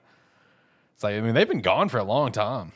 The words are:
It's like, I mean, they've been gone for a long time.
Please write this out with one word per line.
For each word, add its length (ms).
It's 100
like, 100
I 60
mean, 140
they've 140
been 120
gone 280
for 100
a 60
long 280
time. 440